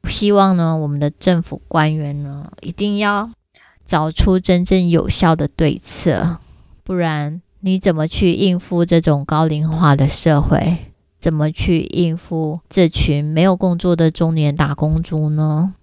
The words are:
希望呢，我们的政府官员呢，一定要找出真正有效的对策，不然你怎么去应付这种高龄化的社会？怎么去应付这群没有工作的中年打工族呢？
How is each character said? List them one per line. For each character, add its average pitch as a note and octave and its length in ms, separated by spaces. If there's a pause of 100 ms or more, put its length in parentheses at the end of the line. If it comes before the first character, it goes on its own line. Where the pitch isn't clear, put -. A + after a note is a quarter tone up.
希 G3+ 240
望 G3 240
呢， E3 200
我 D#3 100
们 C#3+ 120
的 D3 120
政 E3+ 320
府 - 260
官 D#3 260
员 D3 280
呢， C#3+ 280 (120)
一 F3 100
定 G3+ 260
要 G#3 320 (540)
找 D#3 260
出 F#3 280
真 F3+ 260
正 F#3 240
有 E3+ 200
效 E3+ 280
的 E3+ 100
对 - 320
策， - 600 (440)
不 F#3+ 120
然 D#3+ 480 (180)
你 F#3+ 180
怎 F#3+ 160
么 D#3 140
去 F3+ 240
应 F3+ 260
付 E3+ 260
这 E3+ 160
种 C#3+ 240
高 D#3 220
龄 D#3 240
化 D#3 240
的 C#3 140
社 D3 320
会？ E3 380 (400)
怎 D#3+ 160
么 D3+ 180
去 E3+ 300
应 E3 340
付 D#3+ 440 (100)
这 F3+ 180
群 D3 340
没 D#3 200
有 F#3+ 120
工 F3+ 220
作 F3 180
的 E3 160
中 E3 240
年 D3 220
打 C#3+ 180
工 D#3 280
族 D#3 260
呢？ D#3 540